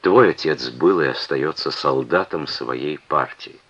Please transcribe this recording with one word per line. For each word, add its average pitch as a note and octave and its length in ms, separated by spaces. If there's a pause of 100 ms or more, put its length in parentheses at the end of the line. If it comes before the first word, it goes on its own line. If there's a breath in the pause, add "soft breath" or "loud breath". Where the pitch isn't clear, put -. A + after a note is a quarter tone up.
Твой F#2 300
отец C2+ 380
был D#2+ 300
и D2+ 60
остается C#2 640
солдатом E2 800
своей B1+ 500
партии. - 600 (100)